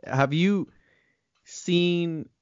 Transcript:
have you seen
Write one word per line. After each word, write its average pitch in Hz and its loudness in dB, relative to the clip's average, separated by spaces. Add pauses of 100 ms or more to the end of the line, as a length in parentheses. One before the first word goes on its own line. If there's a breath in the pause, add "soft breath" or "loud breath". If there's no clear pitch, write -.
have 139 0
you 185 2 (800)
seen 175 -2 (140)